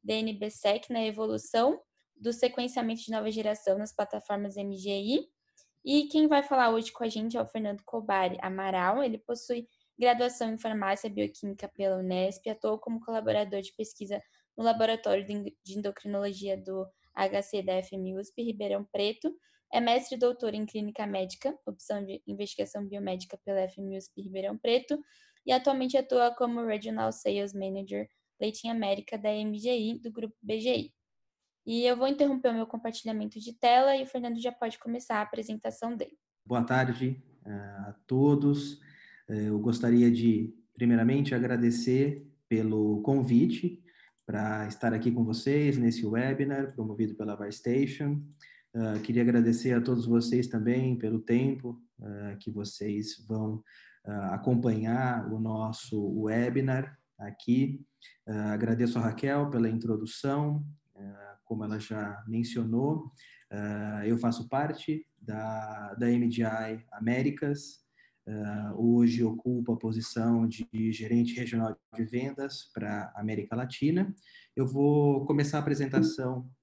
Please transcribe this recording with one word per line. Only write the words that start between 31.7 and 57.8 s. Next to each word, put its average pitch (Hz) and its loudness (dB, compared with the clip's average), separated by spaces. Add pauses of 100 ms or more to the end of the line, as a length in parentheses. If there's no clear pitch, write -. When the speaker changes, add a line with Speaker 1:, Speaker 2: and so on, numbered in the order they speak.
Speaker 1:
eu 247 6
vou 247 2
interromper 277 4
o 226 -2
meu 226 -2
compartilhamento 220 -6
de 233 -12
tela 254 6
e 262 0
o - -12
Fernando 240 -4
já 247 -2
pode 226 -6
começar 233 -4
a 208 2
apresentação 220 -6
dele. - -8 (300)
Speaker 2:
Boa 120 2
tarde, 127 2 (240)
eh, 104 -12
a 101 -12 (100)
todos. 143 4 (480)
Eh, 107 -2
eu 107 2
gostaria 120 6
de, 117 4 (200)
primeiramente, 123 4
agradecer 127 2 (180)
pelo 107 2
convite 139 4 (420)
pra 107 -4
estar 113 0
aqui 113 2
com 117 2
vocês 139 2
nesse 117 2
webinar 135 0
promovido 107 -2
pela 104 -4
Varstation. 139 -2 (540)
Ah, 110 -2
queria 120 2
agradecer 120 4
a 120 4
todos 120 0
vocês 117 4
também 120 2
pelo 110 0
tempo, 127 0 (220)
ah, 101 -10
que 107 -8
vocês 104 -6
vão, 107 -2 (420)
ah, 101 -4
acompanhar 117 0
o 110 -4
nosso 110 -4
webinar 127 0 (180)
aqui. 123 0 (400)